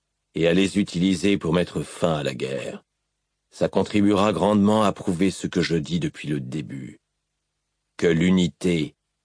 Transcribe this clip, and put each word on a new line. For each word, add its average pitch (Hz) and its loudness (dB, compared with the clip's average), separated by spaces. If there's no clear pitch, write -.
et 80 2
à 85 4
les 95 2
utiliser 95 0
pour 80 -2
mettre 85 -2
fin 82 -2
à 73 -4
la 65 -4
guerre, 65 -8
ça - -2
contribuera 101 2
grandement 104 4
à 95 2
prouver 92 0
ce - -6
que 87 -2
je 82 0
dis 78 -2
depuis 76 -6
le 73 -4
début, 123 -10
que 92 0
l'unité 87 2